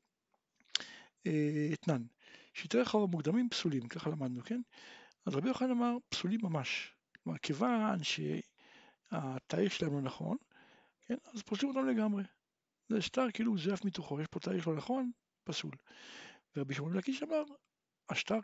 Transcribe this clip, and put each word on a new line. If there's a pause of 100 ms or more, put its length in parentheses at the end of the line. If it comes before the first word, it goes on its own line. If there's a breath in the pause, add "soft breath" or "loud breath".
(1300 loud breath)
אה,
אתנן, (500 loud breath)
שטרי
רחוב
המוקדמים
פסולים,
ככה
למדנו,
כן? (640 loud breath)
אז
רבי
יוחנן
אמר, (120)
"פסולים
ממש." (300)
כלומר,
כיוון
שהתאריך
שלהם
לא
נכון, (640 loud breath)
כן? (180)
אז
פוסלים
אותם
לגמרי. (680)
זה
שטר
כאילו
זייף
מתוכו,
יש
פה
תאריך
לא
נכון, (320)
פסול. (840 loud breath)
ורבי
שמעון
בן
לקיש
אמר, (640)
"השטר